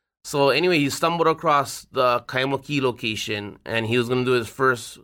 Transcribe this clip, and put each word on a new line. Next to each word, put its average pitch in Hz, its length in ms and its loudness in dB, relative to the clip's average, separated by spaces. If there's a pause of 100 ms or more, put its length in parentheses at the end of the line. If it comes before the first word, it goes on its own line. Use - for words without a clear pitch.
(240)
So 139 260 2
anyway, 170 280 2
he 143 120 2
stumbled 165 380 0
across 156 640 0
the 123 360 2
Kaimuki 135 540 -2
location, 107 840 -4
and 113 220 -2
he 117 100 0
was 120 140 0
gonna 127 160 0
do 131 60 2
his 120 160 0
first, 131 560 -2